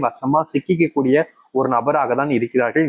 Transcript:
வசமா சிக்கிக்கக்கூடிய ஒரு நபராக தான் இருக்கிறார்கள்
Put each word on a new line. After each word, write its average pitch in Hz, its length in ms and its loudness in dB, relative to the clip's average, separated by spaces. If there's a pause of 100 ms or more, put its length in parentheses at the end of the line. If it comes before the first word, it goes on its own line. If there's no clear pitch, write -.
வசமா 131 360 -2 (120)
சிக்கிக்கக்கூடிய 147 720 0 (340)
ஒரு 131 180 0
நபராக 127 440 0
தான் 147 180 -2
இருக்கிறார்கள் 120 520 0